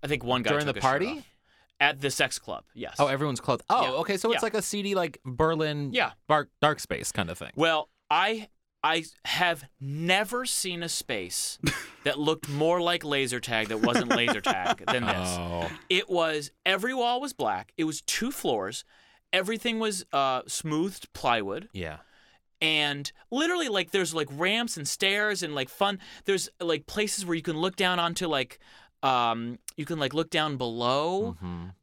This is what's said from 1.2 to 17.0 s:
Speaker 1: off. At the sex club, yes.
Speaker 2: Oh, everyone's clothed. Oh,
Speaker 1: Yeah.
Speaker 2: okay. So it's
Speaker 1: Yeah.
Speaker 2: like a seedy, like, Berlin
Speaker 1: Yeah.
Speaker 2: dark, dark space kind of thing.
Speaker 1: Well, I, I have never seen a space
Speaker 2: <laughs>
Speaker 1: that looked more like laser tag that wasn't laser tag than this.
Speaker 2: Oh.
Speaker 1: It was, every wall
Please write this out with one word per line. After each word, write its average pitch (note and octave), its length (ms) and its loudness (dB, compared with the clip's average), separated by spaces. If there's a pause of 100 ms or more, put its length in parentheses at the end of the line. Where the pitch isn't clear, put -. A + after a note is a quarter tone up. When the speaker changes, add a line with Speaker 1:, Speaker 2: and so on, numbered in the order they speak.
Speaker 1:
off. C4 60 -18 (540)
At C#3+ 200 4
the C#3 100 0
sex C3 300 0
club, D#2 240 -8 (100)
yes. - 260 -10
Speaker 2:
Oh, C#3+ 80 6
everyone's C3+ 340 0
clothed. B2 280 0
Oh, B3 120 6
Speaker 1:
Yeah. C3+ 80 2 (100)
Speaker 2:
okay. G3 180 -2
So A3+ 140 0
it's G#3+ 100 2
Speaker 1:
Yeah. A3+ 40 0
Speaker 2:
like G#3+ 80 -2
a G#3+ 80 0
seedy, G3+ 340 -2
like, E3+ 300 0
Berlin D3+ 680 0
Speaker 1:
Yeah. G3+ 180 2 (180)
Speaker 2:
dark, B3 200 4 (120)
dark D3 180 4
space - 320 -6
kind F2+ 180 -2
of F2 80 -6
thing. - 180 -12
Speaker 1:
Well, D#3 340 2 (200)
I, G#3 380 2 (340)
I D#3+ 220 4 (220)
have E3 400 0 (160)
never F#3 640 0
seen F3 380 -2
a E3+ 60 -4
space - 760 -4
Speaker 2:
<laughs> - 420 -4
Speaker 1:
that C#3 120 0
looked D3+ 300 0
more D#3 320 4
like E3+ 240 2
laser C3+ 380 0
tag A2 280 0
that A2 120 -2
wasn't A#2+ 280 2
laser A#2 300 4
tag G2 480 0
than B2 180 0
this. F#2 320 0
Speaker 2:
Oh. E2+ 320 -2 (200)
Speaker 1:
It F3+ 200 2
was, D#3+ 420 0 (140)
every G3 280 2
wall B3 260 0